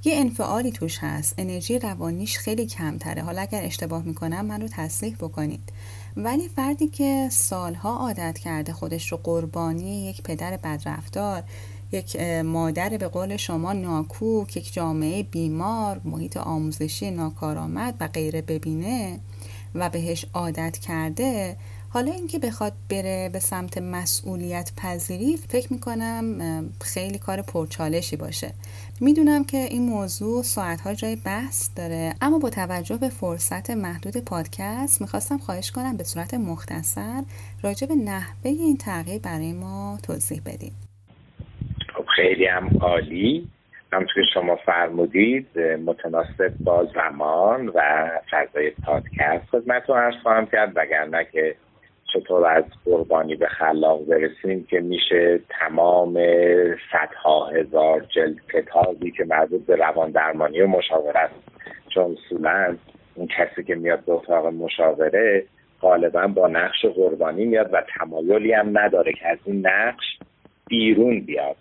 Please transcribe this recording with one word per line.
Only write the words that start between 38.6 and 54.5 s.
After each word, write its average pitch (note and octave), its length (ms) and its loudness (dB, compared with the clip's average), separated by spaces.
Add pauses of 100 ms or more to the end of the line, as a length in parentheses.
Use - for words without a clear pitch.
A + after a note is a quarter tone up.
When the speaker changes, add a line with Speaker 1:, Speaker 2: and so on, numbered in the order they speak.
Speaker 1:
تغییر F#3 480 -6
برای E3 280 -4
ما G3 540 -8
توضیح - 400 -4
بدین. - 260 -10 (1200)
Speaker 2:
خب، - 80 -6 (120)
خیلی F#2 300 4
هم F#2 240 0 (100)
عالی. F2 680 0 (440)
همونطور F#2+ 220 0
که F#2+ 200 4
شما F2 220 2
فرمودید، F2 1040 2
متناسب E2 920 0 (120)
با F2 300 6
زمان E2 720 2
و D#2 420 4 (200)
فضای D2+ 400 0
پادکست D2 800 0
خدمتتون B2 460 2
عرض A#2+ 260 4
خواهم A2 240 4
کرد، G#2+ 280 2
وگرنه D#2+ 580 0
که D#2 240 2 (560)
چطور F2+ 340 4
از D#2+ 180 6 (200)
قربانی E2 500 4
به D#2 140 2
خلاق D#2 580 2
برسیم E2 580 2